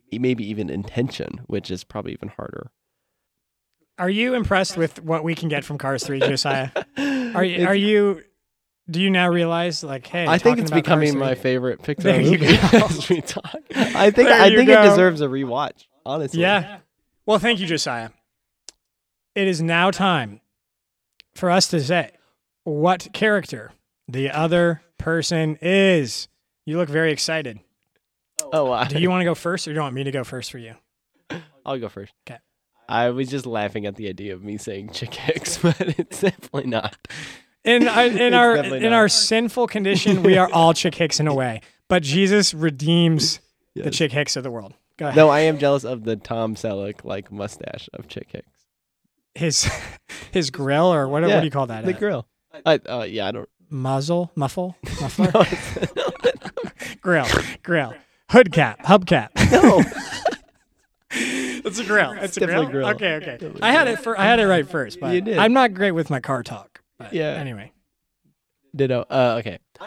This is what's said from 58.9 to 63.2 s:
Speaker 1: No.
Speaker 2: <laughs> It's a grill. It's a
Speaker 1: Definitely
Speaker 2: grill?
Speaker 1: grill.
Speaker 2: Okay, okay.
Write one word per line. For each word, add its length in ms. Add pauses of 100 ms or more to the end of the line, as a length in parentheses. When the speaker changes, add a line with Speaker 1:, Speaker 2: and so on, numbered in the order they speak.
Speaker 1:
No. 380
Speaker 2:
<laughs> 40 (1160)
It's 720
a 40
grill. 360
It's 180
a 40
Speaker 1:
Definitely 260
Speaker 2:
grill? 180
Speaker 1:
grill. 100
Speaker 2:
Okay, 200
okay. 220